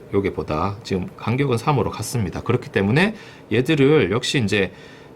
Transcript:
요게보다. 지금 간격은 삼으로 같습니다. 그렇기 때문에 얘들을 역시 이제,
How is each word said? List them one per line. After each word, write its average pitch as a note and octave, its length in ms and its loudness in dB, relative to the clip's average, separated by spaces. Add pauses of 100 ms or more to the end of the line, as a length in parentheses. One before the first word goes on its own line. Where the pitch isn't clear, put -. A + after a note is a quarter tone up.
(140)
요게보다. F#2+ 720 -2
지금 F#2+ 320 -4
간격은 B2+ 440 0
삼으로 A#2+ 320 0
같습니다. G#2+ 500 -4
그렇기 - 280 -2
때문에 C3 440 2 (400)
얘들을 C3+ 580 4
역시 B2+ 320 0
이제, G2 280 0 (440)